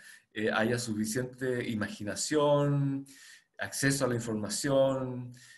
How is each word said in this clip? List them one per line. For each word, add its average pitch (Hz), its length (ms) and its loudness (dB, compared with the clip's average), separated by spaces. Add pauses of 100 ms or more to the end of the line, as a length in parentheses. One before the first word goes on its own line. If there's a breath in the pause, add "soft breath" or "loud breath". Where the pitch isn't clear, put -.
(340 loud breath)
eh, 110 160 0
haya 117 300 2
suficiente 123 880 -2
imaginación, 139 1400 0 (520 loud breath)
acceso 139 480 0
a - 20 0
la 120 80 0
información, 123 1200 0 (240 loud breath)